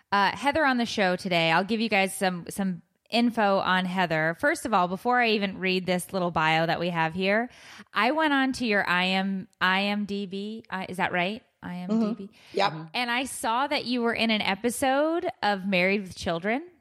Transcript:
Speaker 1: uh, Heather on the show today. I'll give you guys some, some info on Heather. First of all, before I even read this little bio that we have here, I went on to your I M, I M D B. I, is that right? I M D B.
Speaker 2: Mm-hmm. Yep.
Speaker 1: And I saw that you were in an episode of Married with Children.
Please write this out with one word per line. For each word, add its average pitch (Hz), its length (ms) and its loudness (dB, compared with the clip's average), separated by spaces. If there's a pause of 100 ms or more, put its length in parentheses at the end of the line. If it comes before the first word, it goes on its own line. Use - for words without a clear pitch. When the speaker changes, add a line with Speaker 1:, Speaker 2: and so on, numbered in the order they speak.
(120)
Speaker 1:
uh, 196 240 4
Heather 285 300 2
on 262 100 2
the 240 80 0
show 185 320 2
today. 170 360 2
I'll 180 120 4
give 220 160 0
you 226 80 0
guys 196 260 2
some, 180 360 -2
some 190 320 -4 (260)
info 220 520 2
on 185 260 2
Heather. 170 540 0
First 311 260 0
of 220 80 0
all, 180 140 4
before 240 340 0
I 226 80 2
even 202 300 0
read 185 260 0
this 180 260 -2
little 175 180 0
bio 160 360 2
that 165 140 0
we 175 100 -2
have 160 240 0
here, 202 340 0 (460)
I 220 160 2
went 311 240 2
on 269 200 2
to 254 120 -4
your 202 200 2
I 180 200 2
M, 190 420 -2 (100)
I 185 260 0
M 208 200 -2
D 202 220 -4
B. 208 420 -10
I, 185 180 -8
is 180 120 -8
that 180 140 0
right? 180 300 -2 (200)
I 180 140 -10
M 180 120 -10
D 220 260 0
B. 196 100 -10
Speaker 2:
Mm-hmm. - 340 -10
Yep. 196 140 2 (200)
Speaker 1:
And 240 180 -4
I 247 140 -2
saw 247 440 -2
that 285 180 -2
you 240 160 -2
were 233 100 0
in 226 180 0
an 214 120 0
episode 277 840 0 (160)
of 196 240 -2
Married 196 360 2
with 185 120 -14
Children. 196 480 -4 (180)